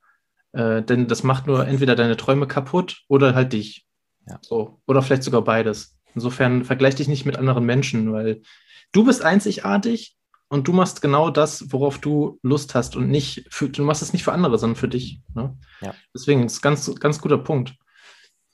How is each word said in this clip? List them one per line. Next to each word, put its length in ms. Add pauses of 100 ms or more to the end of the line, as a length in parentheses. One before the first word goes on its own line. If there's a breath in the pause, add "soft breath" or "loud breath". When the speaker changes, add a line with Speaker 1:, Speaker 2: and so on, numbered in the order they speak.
(520)
Speaker 1:
äh, 300
denn 260
das 140
macht 240
nur 200
entweder 300
deine 200
Träume 300
kaputt 600
oder 260
halt 180
dich. 340 (400)
Speaker 2:
Ja. 140
Speaker 1:
So. 460
Oder 160
vielleicht 220
sogar 180
beides. 540 (180)
Insofern 500
vergleich 300
dich 140
nicht 180
mit 100
anderen 300
Menschen, 460
weil 300 (500 soft breath)
du 120
bist 180
einzigartig 920 (320)
und 200
du 40
machst 300
genau 280
das, 420
worauf 260
du 440
Lust 320
hast 220
und 140
nicht 400
für, 180
du 140
machst 200
es 100
nicht 120
für 80
andere, 260
sondern 180
für 120
dich, 320 (140)
ne? 240 (240 soft breath)
Speaker 2:
Ja. 120 (200 loud breath)
Speaker 1:
Deswegen 300
ist 180
ganz, 360
ganz 220
guter 180
Punkt. 360 (800 soft breath)